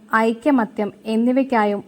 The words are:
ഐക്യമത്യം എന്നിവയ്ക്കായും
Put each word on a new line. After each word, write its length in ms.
ഐക്യമത്യം 760
എന്നിവയ്ക്കായും 800